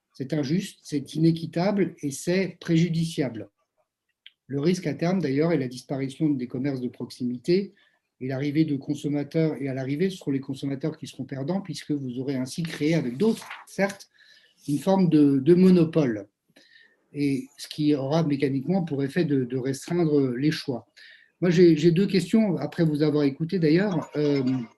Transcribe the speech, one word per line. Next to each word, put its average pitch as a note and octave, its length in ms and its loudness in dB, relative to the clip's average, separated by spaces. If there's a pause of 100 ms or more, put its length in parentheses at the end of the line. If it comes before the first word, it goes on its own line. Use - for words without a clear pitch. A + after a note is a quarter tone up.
(140)
C'est C3+ 200 -8
injuste, D#3 500 -4
c'est D3 320 -8
inéquitable E3 880 0
et C#3+ 80 -4
c'est F3+ 480 -2
préjudiciable. D#3+ 880 -2 (960)
Le C#3 140 -6
risque F3 280 0
à C3+ 60 -2
terme, F3 260 -2
d'ailleurs, D3+ 320 0
est D#3 60 2
la C3 100 -2
disparition C3+ 640 -4
des B2 180 -2
commerces C3+ 320 -4
de B2 80 -6
proximité B2+ 880 -4 (480)
et B2+ 60 -8
l'arrivée C#3+ 380 0
de C#3+ 100 -2
consommateurs. D3 840 -2
Et C#3 80 -6
à C3 60 -6
l'arrivée, C#3+ 360 -2
ce F#3 80 -8
seront - 140 -6
les C3+ 80 0
consommateurs C#3 580 -6
qui - 80 -14
seront A#2+ 200 -12
perdants, D3 360 -4
puisque - 300 -10
vous C3 280 -6
aurez C3+ 160 -4
ainsi C3 280 -6
créé D#3 320 -2
avec B2 220 -2
d'autres, A3 300 0 (200)
certes, - 420 -6 (580)
une C#3+ 120 -2
forme F#3+ 300 2
de, D3 280 6
de C#3 160 4
monopole. D#3+ 760 4 (840)
Et C#3 340 -2 (100)
ce - 100 -16
qui D3 260 0
aura D3 300 0
mécaniquement C#3+ 600 0
pour C#3 200 -4
effet C#3 200 -2
de, C#3+ 200 0
de B2 140 -6
restreindre C#3 760 0
les C#3 200 0
choix. - 360 -8 (540)
Moi, F3 100 2
j'ai, E3 260 8
j'ai E3 140 4
deux F#3+ 160 2
questions, G3 500 2
après D3 260 -2
vous D3+ 200 2
avoir D3 200 2
écouté E3 360 -2
d'ailleurs. E3 560 2
Euh, C#3+ 280 2 (340)